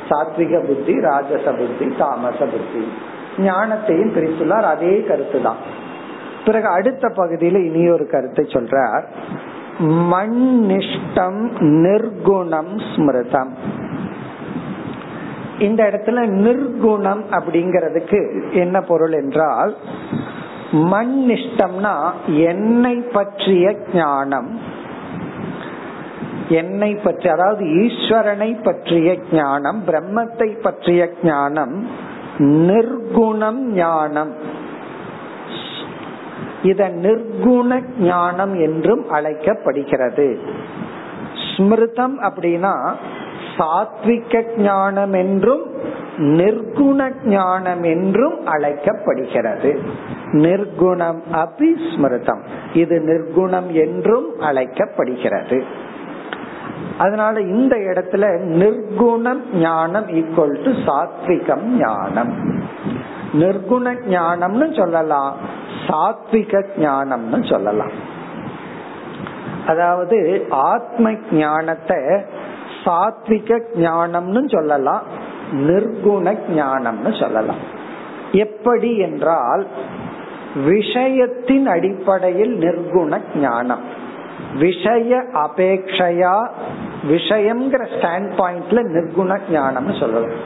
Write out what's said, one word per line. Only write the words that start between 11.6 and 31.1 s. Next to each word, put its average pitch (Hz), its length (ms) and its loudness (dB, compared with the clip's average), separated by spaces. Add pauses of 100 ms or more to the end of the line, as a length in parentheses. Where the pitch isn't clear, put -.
நிர்குணம் 185 1040 2
ஸ்மிருதம். 131 680 0 (2000)
இந்த 220 240 4
இடத்துல 226 440 2 (100)
நிர்குணம் 214 920 2
அப்படிங்கிறதுக்கு 170 920 2 (340)
என்ன 180 280 2
பொருள் 160 320 2
என்றால், 143 580 0 (1120)
மண்ணிஷ்டம்னா 208 1120 2 (460)
என்னை 226 520 2 (140)
பற்றிய 196 680 2 (160)
ஞானம், 139 580 0 (2000)
என்னை 196 440 0
பற்றி, - 320 0
அதாவது 190 340 2 (120)
ஈஸ்வரனை 214 840 2
பற்றிய 175 560 2 (140)
ஞானம், 143 520 2
பிரம்மத்தை 214 680 0 (100)
பற்றிய 175 480 2 (140)